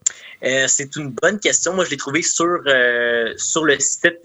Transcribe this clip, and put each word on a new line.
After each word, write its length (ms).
Euh, 240
c'est 280
une 140
bonne 300
question. 320
Moi, 140
je 40
l'ai 60
trouvé 240
sur, 460
euh, 720
sur 260
le 160
site. 440